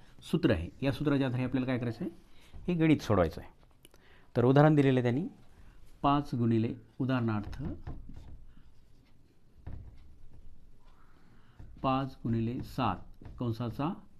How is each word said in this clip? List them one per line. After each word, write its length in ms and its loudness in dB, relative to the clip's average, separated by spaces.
सूत्र 300 2
आहे. 180 0
या 100 0
सूत्राच्या 360 2
आधारे 160 -2
आपल्याला 240 -2
काय 100 0
करायचं 280 -4
आहे? 240 -12
हे 60 2
गणित 280 4
सोडवायचं 400 2
आहे. 100 -16
तर 80 4
उदाहरण 320 8
दिलेलं 240 6
आहे 40 2
त्यांनी, 240 0
पाच 340 2
गुणिले, 380 2
उदाहरणार्थ, 640 -2
पाच 420 -2
गुणिले 400 -2
सात 600 -4
कंसाचा 540 -4